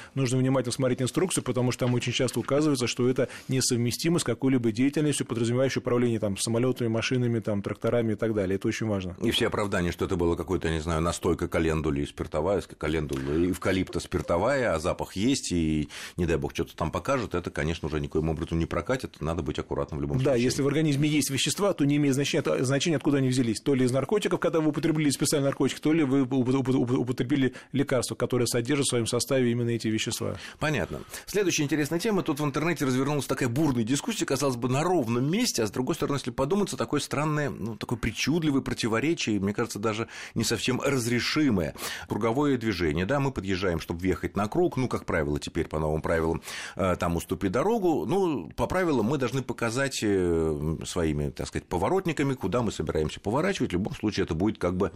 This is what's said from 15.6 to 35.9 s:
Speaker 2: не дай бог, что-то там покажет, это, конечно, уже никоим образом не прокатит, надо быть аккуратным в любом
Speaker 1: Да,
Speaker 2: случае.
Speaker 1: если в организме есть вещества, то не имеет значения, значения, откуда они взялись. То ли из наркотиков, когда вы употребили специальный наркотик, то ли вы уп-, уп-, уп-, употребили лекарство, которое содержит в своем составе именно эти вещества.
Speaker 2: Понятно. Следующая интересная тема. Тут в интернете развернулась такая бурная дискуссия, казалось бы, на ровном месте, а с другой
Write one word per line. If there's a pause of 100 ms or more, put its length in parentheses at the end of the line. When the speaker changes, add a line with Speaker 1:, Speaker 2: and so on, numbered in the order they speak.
Speaker 2:
не
дай
бог,
что-то
там
покажет,
это,
конечно,
уже
никоим
образом
не
прокатит,
надо
быть
аккуратным
в
любом
Speaker 1:
Да,
Speaker 2:
случае.
Speaker 1:
если
в
организме
есть
вещества,
то
не
имеет
значения,
значения,
откуда
они
взялись.
То
ли
из
наркотиков,
когда
вы
употребили
специальный
наркотик,
то
ли
вы
уп-,
уп-,
уп-,
употребили (180)
лекарство,
которое
содержит
в
своем
составе
именно
эти
вещества. (220)
Speaker 2:
Понятно. (260)
Следующая
интересная
тема.
Тут
в
интернете
развернулась
такая
бурная
дискуссия,
казалось
бы,
на
ровном
месте,
а
с
другой